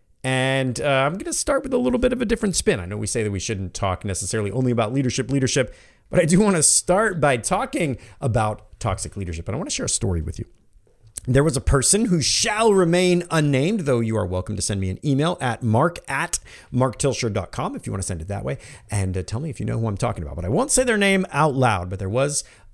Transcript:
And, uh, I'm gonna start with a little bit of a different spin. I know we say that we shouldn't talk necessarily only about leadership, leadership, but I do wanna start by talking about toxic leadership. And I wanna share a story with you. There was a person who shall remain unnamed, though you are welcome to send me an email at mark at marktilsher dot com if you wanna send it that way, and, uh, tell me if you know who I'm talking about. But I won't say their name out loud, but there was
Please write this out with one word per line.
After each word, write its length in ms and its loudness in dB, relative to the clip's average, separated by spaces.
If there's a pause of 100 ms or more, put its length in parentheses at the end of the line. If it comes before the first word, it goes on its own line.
(240)
And, 560 0
uh, 260 2
I'm 120 -2
gonna 160 -8
start 280 0
with 120 -6
a 40 2
little 200 0
bit 160 2
of 80 -4
a 20 -2
different 320 0
spin. 240 0
I 60 -6
know 100 -6
we 100 -4
say 160 -2
that 80 0
we 80 -2
shouldn't 360 -6
talk 320 -2
necessarily 440 -4
only 220 0
about 220 0
leadership, 360 0
leadership, 440 0 (340)
but 100 0
I 60 6
do 160 6
wanna 220 4
start 580 2
by 160 4
talking 600 -2 (240)
about 580 -2
toxic 380 -4
leadership. 280 -6
And 80 -4
I 40 -4
wanna 100 -6
share 180 -4
a 40 -2
story 320 -2
with 160 -8
you. 80 -10 (800)
There 180 4
was 140 0
a 20 -4
person 460 4
who 160 2
shall 500 2
remain 580 4
unnamed, 500 2
though 200 2
you 160 0
are 80 0
welcome 320 -4
to 60 -4
send 180 -2
me 80 0
an 160 -4
email 380 2
at 200 -4
mark 360 2 (100)
at 300 -2 (340)
marktilsher 580 0
dot 220 -6
com 240 -6
if 100 -12
you 60 -6
wanna 100 -4
send 200 -6
it 60 -12
that 180 -6
way, 100 -6 (340)
and, 240 -2
uh, 80 -4
tell 160 -6
me 120 -6
if 100 -10
you 60 -6
know 120 -4
who 100 -2
I'm 100 -4
talking 240 -4
about. 140 -8
But 100 -6
I 20 -4
won't 220 0
say 140 4
their 120 0
name 340 4
out 240 2
loud, 360 2
but 80 -6
there 100 -4
was 360 0 (280)